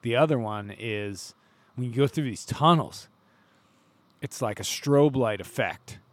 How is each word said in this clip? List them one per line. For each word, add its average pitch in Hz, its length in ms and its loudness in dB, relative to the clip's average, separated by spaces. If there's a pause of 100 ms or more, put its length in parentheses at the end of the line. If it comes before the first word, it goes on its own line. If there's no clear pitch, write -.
The 117 120 0
other 147 220 4
one 104 400 -6
is 104 560 -6 (420)
when 123 140 -6
you 113 60 -8
go 139 120 4
through 151 180 -2
these 113 200 -8
tunnels, 151 640 2 (1120)
it's - 220 -8
like 104 160 -4
a - 40 -10
strobe 143 520 4
light 110 260 0
effect. - 560 -6 (160)